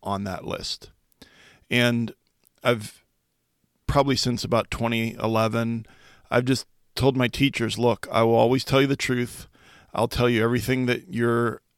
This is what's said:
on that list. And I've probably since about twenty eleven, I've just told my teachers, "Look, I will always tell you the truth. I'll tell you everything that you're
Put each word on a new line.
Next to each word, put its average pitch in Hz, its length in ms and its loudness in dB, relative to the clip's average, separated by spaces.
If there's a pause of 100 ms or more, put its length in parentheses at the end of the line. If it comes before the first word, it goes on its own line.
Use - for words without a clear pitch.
on 98 220 -6
that - 220 -8
list. - 460 -10 (800)
And 120 440 2 (500)
I've 113 400 -2 (840)
probably 139 300 2
since 120 300 -2
about 113 260 -2
twenty 117 440 -2
eleven, 113 720 -2 (460)
I've 123 140 2
just 127 200 0 (300)
told 131 220 2
my 127 100 2
teachers, 117 500 0
"Look, 117 320 0
I 113 140 2
will 113 120 4
always 120 280 4
tell 135 160 2
you 139 80 4
the 135 80 0
truth. - 520 -4 (460)
I'll 113 140 0
tell 131 220 2
you 117 120 2
everything 123 440 0
that - 280 -2
you're 117 480 0 (160)